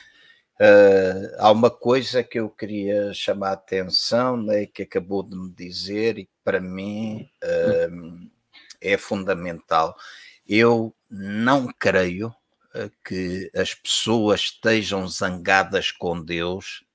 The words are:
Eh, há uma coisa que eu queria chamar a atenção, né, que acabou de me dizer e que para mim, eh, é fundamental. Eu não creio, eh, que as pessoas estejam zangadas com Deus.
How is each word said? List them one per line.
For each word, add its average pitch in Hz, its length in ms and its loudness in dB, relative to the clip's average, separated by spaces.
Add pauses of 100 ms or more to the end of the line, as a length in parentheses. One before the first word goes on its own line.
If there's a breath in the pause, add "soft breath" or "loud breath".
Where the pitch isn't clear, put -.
(600 loud breath)
Eh, 98 760 6
há 104 140 6
uma 113 180 6
coisa 123 540 0
que - 160 -8
eu 110 100 -4
queria 101 640 -4
chamar 98 360 -4
a 95 40 -2
atenção, 117 840 -2
né, 107 280 -2
que - 180 -12
acabou 95 400 -4
de 92 120 -14
me 92 160 -10
dizer 95 680 -6
e 98 80 -14
que - 60 -20 (120)
para 95 160 0
mim, 104 680 -8 (140)
eh, 85 460 0 (920 loud breath)
é 95 160 0
fundamental. 87 1000 -2 (520 loud breath)
Eu 113 480 2 (140)
não 113 580 0 (120)
creio, 95 540 0 (400)
eh, 107 160 -10 (160)
que 92 500 -6
as 92 200 -2
pessoas 107 680 0
estejam 98 640 -2
zangadas 92 840 0
com 87 320 -4
Deus. 87 600 -6 (120)